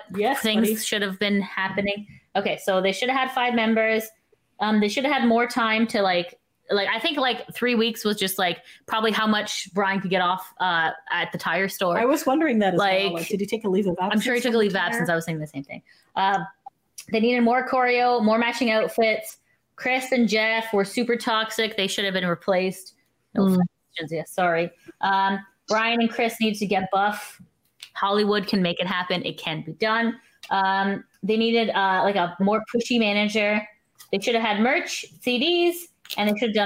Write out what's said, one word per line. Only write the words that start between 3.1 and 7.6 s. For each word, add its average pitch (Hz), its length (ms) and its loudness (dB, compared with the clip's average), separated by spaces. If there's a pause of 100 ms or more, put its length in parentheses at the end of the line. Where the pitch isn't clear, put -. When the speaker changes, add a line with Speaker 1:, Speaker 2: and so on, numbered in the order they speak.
Speaker 2:
had 254 140 -2
five 247 220 0
members. 220 500 2 (560)
Um, 214 180 2
they 208 100 2
should 254 160 -2
have 294 80 2
had 262 140 2
more 233 220 4
time 226 400 0
to, 214 140 0
like, 180 360 0 (320)
like, 202 180 2
I 220 120 -2
think, 302 180 -2
like, 247 340 -2
three 247 220 0